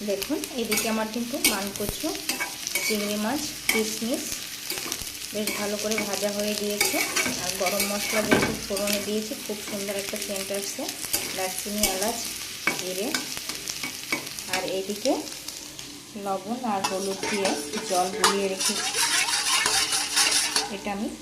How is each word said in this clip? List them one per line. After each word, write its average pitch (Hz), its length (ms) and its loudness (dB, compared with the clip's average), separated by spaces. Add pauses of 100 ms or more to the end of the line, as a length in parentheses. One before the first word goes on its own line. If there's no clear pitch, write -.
দেখুন, 202 300 2 (180)
এদিকে 214 320 2
আমার 220 260 2
কিন্তু 240 220 0 (140)
মানকচু, 202 580 -2 (760)
চিংড়ি 208 400 2
মাছ, 262 160 2 (280)
কিশমিশ 226 560 2 (1080)
বেশ 208 160 -2 (100)
ভালো 208 240 -2
করে 214 140 0 (120)
ভাজা 196 280 0
হয়ে 208 240 0
গিয়েছে। 208 360 0 (460)
আর 269 80 -2 (100)
গরম 196 300 2
মশলা 208 320 2
যেহেতু 208 300 4 (140)
ফোড়নে 202 400 0
দিয়েছি, 214 260 0 (120)
খুব 214 140 -4 (100)
সুন্দর 202 340 -4
একটা 202 140 -4 (100)
সেন্ট 196 220 -4 (100)
আসছে। 202 240 -4 (540)
দারচিনি, 196 460 0 (120)
এলাচ, 220 240 0 (600)
জিরে। 185 280 -2 (1500)
আর 185 80 0 (140)
এইদিকে 208 360 0 (1120)
লবণ 202 340 -2 (140)
আর 196 160 2
হলুদ 190 320 0 (100)
দিয়ে 196 180 4 (420)
জল 185 160 6 (100)
গুলিয়ে 196 360 6
রেখেছি, 190 220 2 (2000)
এটা 196 220 -4
আমি 220 120 0 (140)